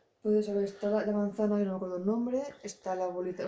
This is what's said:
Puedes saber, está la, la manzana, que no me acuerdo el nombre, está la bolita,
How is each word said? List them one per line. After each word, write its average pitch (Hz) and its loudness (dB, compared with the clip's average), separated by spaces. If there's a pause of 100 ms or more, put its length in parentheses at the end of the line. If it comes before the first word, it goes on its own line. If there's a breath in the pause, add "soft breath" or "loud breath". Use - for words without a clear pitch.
(200)
Puedes 214 4
saber, 202 0
está 202 -2
la, 214 2
la 208 2
manzana, 208 2
que 202 2
no 190 0
me 190 -2
acuerdo 185 -4
el 180 -4
nombre, 240 2 (220)
está 190 -6
la 185 0
bolita, 180 -4